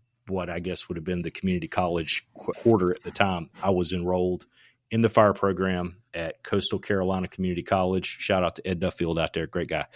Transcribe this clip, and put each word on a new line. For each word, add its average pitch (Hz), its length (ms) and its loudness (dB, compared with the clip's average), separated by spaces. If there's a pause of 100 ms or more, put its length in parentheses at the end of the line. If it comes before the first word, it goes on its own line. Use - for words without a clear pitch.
(300)
what 90 200 -4
I 87 100 -6
guess 87 280 -6
would 85 100 -6
have 80 60 -10
been 90 180 -2
the 82 100 -6
community 90 360 -2
college 87 680 -2
qu-, - 200 -8
quarter 92 380 4
at - 120 -4
the 90 80 -10
time, 90 380 -2 (120)
I 98 100 0
was 90 220 2
enrolled 90 520 0 (460)
in 113 100 2
the 113 80 6
fire 104 240 6
program 90 640 -2 (160)
at - 300 -8
Coastal 98 360 -2
Carolina 92 480 0
Community 90 360 -4
College. 92 560 0
Shout 95 240 2
out 85 120 0
to - 120 -10
Ed 92 120 -2
Duffield 85 400 -2
out 78 140 -2
there, 82 140 -2
great 85 200 -4
guy. 76 180 -2 (100)